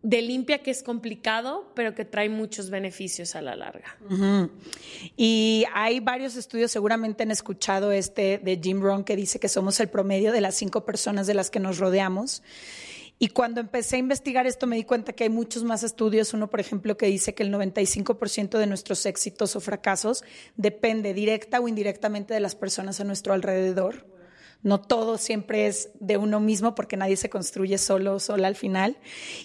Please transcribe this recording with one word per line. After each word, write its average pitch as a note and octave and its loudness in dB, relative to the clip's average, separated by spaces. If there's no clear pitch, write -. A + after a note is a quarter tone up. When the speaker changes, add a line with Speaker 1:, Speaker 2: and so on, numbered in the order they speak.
Speaker 1:
de A#3 4
limpia B3+ -2
que C4 -4
es B3+ -6
complicado, A#3 -6
pero A3 -2
que - -8
trae G#3 -2
muchos G#3+ -6
beneficios F#3+ -8
a D#3+ -8
la C3 -8
larga. - -14
Speaker 2:
Ujú. G3 4
Y A3 4
hay A3+ 2
varios B3+ -2
estudios, A#3 -2
seguramente A3 0
han G#3+ 0
escuchado G3+ 0
este G3 2
de F#3 0
Jim F#3+ 0
Rohn, G3 2
que G#3 0
dice G3 -2
que A3 0
somos G3 2
el G#3+ 4
promedio G3 2
de A#3 4
las F#3+ 0
cinco G3+ -2
personas G3+ -2
de G#3 2
las F#3+ 2
que - -2
nos F#3+ -2
rodeamos. F#3+ 2
Y A#3 0
cuando A#3 0
empecé A#3+ -2
a - 2
investigar B3+ 0
esto B3+ 0
me A#3 0
di A3+ -2
cuenta A#3 0
que A#3 -2
hay A3 4
muchos A#3 -2
más A3+ 0
estudios. A3 2
Uno, G#3 -2
por G#3+ 0
ejemplo, G3+ -2
que A3+ 4
dice G3 2
que A3 -2
el G3 0
noventa G3+ 0
y G3 4
cinco G3+ 0
por G3+ -2
ciento G#3 0
de G#3+ 4
nuestros G3 -2
éxitos - -2
o G3+ -4
fracasos G#3 -2
depende G#3 0
directa G#3+ 0
o A#3+ 2
indirectamente G#3 -2
de G#3+ 2
las G3+ -2
personas G3 -6
a G3+ -2
nuestro G3 -2
alrededor. F#3+ 0
No G3+ 2
todo A3+ 2
siempre G#3+ 0
es G3+ -2
de G3 2
uno G#3+ 2
mismo, G#3+ 2
porque - -4
nadie F#3+ 2
se - -4
construye F#3+ -2
solo G3 2
o G3 -2
sola G3 2
al G3 0
final. F#3+ 0